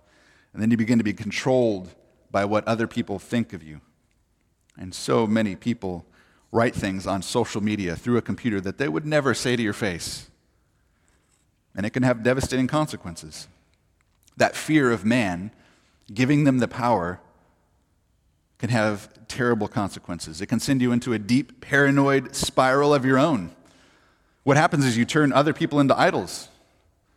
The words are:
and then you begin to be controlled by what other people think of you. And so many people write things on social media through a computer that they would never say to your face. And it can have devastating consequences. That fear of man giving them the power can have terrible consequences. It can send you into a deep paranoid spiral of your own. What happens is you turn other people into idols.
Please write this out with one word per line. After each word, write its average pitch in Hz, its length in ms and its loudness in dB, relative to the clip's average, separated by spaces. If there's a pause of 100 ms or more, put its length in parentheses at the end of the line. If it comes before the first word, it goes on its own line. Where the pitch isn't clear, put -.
(520)
and 95 100 -6
then 110 80 2
you 117 60 4
begin 113 220 2
to 110 60 2
be 104 80 0
controlled 107 800 -2 (360)
by 101 140 0
what 104 220 0
other 113 200 0
people 101 320 -6
think 117 340 -4
of 85 100 -14
you. 76 180 -18 (1000)
And 95 160 -14
so 123 320 0
many 107 300 0
people 95 500 -6 (440)
write 113 240 2
things 95 320 -4
on 98 140 -2
social 110 420 -2
media 101 340 -2
through 120 200 -2
a 110 60 2
computer 104 400 -4
that 95 160 -8
they 139 100 -2
would 156 160 -4
never 147 300 2
say 123 220 0
to 117 60 -2
your 101 120 -2
face. - 560 -6 (1500)
And 98 80 -4
it 110 60 -2
can 127 120 -2
have 123 200 2
devastating 127 440 2
consequences. 101 840 -6 (920)
That 113 180 2
fear 147 340 2
of 101 140 -2
man 104 460 0 (640)
giving 139 320 2
them 131 140 2
the 110 100 0
power 107 520 -2 (1400)
can 113 120 -4
have 107 400 0 (180)
terrible 120 380 0
consequences. 90 760 -8
It 101 60 -6
can 113 140 -2
send 135 200 0
you 123 120 2
into 123 200 -2
a 110 60 -2
deep 120 420 -2
paranoid 139 720 2
spiral 143 600 2
of 131 100 0
your 131 140 4
own. 127 320 0 (960)
What 135 120 4
happens 156 280 4
is 120 120 2
you 117 80 2
turn 147 280 2
other 143 200 4
people 147 280 -2
into 135 180 4
idols. 135 500 0 (680)